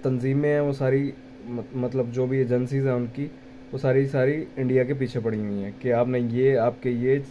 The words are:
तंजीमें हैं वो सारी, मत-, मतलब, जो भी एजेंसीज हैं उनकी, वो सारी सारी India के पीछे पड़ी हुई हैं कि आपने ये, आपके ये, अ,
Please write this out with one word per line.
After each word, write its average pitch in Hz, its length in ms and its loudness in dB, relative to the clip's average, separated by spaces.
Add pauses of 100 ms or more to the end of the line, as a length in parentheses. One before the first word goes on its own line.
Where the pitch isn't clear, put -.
तंजीमें 135 460 0
हैं 147 120 4
वो 143 120 0
सारी, 135 400 0 (340)
मत-, 120 280 -8
मतलब, 123 360 -2
जो 127 160 0
भी 135 120 0
एजेंसीज 123 460 0
हैं 127 80 2
उनकी, 123 320 -4 (460)
वो 131 60 -6
सारी 135 300 2
सारी 139 400 0 (100)
India 127 260 2
के 131 100 0
पीछे 131 260 -2
पड़ी 110 200 -2
हुई 101 220 -4
हैं 101 180 -10
कि 123 120 0
आपने 123 280 2
ये, 123 360 2
आपके 123 340 0
ये, 123 280 2
अ, 139 140 -4